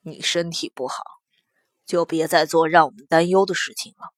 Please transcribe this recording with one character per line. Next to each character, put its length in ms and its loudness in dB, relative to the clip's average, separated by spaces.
你 220 -16
身 280 -4
体 240 -10
不 140 -10
好， 140 -10
就 220 -2
别 200 -4
再 200 2
做 200 2
让 200 4
我 40 -8
们 160 -20
担 220 2
忧 160 4
的 100 -6
事 200 -6
情 240 -10
了。 200 -20